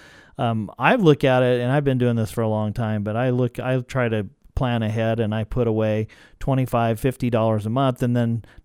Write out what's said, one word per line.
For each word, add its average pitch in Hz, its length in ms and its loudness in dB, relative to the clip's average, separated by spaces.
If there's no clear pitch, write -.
um, 113 320 -2
I 160 160 4
look 165 260 6
at 127 220 4
it, 123 160 2
and 120 100 -2
I've 147 140 0
been 135 120 2
doing 120 200 2
this 110 160 -2
for - 80 -4
a 113 80 0
long 107 240 -2
time, 107 320 -4
but 107 100 -4
I 127 160 0
look, 123 300 -2
I 127 180 -2
try 123 300 -2
to 107 180 -2
plan 120 260 0
ahead, 113 380 0
and 107 120 -2
I 110 120 -2
put 120 240 -2
away 110 400 0
twenty-five, 120 580 0
fifty 127 320 -2
dollars 110 360 0
a 107 40 -4
month, 127 320 -2
and 120 140 0
then 117 280 -2